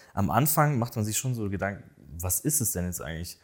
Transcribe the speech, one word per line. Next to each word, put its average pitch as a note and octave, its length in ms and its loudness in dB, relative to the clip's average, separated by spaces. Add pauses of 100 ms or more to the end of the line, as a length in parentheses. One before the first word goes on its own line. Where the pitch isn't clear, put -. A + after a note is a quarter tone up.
(120)
am G2+ 180 0
Anfang D3 460 4
macht - 200 0
man G#2+ 80 0
sich G#2+ 120 -2
schon C3 180 -2
so A2 160 -2
Gedanken, G2 340 -2 (360)
was F2+ 200 0
ist D3+ 200 2
es G#2+ 120 0
denn F2+ 140 0
jetzt F2 140 -4
eigentlich? E2 440 -8